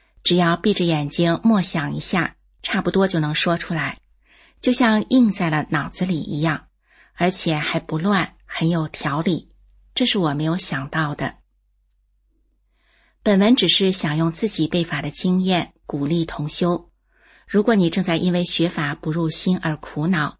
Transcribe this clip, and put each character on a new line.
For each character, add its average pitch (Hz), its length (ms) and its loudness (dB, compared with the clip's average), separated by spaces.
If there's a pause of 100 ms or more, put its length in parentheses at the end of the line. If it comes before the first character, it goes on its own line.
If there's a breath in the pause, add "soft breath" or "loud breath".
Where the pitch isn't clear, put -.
(240)
只 180 100 2
要 170 220 4
闭 202 180 0
着 185 100 0
眼 151 240 0
睛 165 340 0
默 214 200 4
想 147 340 -4
一 151 40 -6
下， - 360 -4 (260)
差 - 180 -4
不 180 120 -2
多 190 160 2
就 180 100 -2
能 151 160 -2
说 170 220 0
出 - 180 -6
来， 151 240 -6 (600 soft breath)
就 254 120 2
像 220 360 2
印 240 240 4
在 170 180 -2
了 151 200 -2
脑 147 180 -2
子 - 180 -4
里 175 140 -2
一 - 200 -6
样， 156 260 -2 (480 soft breath)
而 175 140 0
且 170 280 -2
还 151 240 -2
不 160 180 -6
乱， 185 380 -2 (100)
很 - 240 -2
有 160 160 0
条 151 340 -4
理， 165 300 -2 (460)
这 247 100 2
是 226 120 0
我 156 160 2
没 151 100 -2
有 160 120 0
想 143 320 -6
到 151 280 -2
的。 - 220 -6 (1900)
本 202 140 6
文 214 160 6
只 202 140 4
是 190 240 4
想 156 240 -2
用 165 160 2
自 220 160 -2
己 160 180 -2
背 175 160 0
法 160 200 -6
的 147 80 -6
经 185 320 0
验 185 320 0 (120)
鼓 143 200 -4
励 165 180 0
同 147 240 -8
修。 175 420 -2 (560 soft breath)
如 208 160 0
果 233 120 4
你 175 160 4
正 185 120 -2
在 170 140 0
因 175 160 2
为 175 120 2
学 165 240 0
法 147 260 -4
不 - 180 -6
入 165 160 -2
心 185 300 0
而 160 180 -4
苦 - 300 -6
恼， 160 340 -2